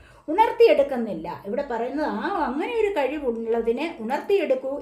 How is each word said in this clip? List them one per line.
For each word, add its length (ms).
ഉണർത്തിയെടുക്കുന്നില്ല. 1200
ഇവിടെ 240
പറയുന്നത് 360
ആ 220
അങ്ങനെ 460
ഒരു 220
കഴിവുള്ളതിനെ 1000
ഉണർത്തിയെടുക്കൂ 840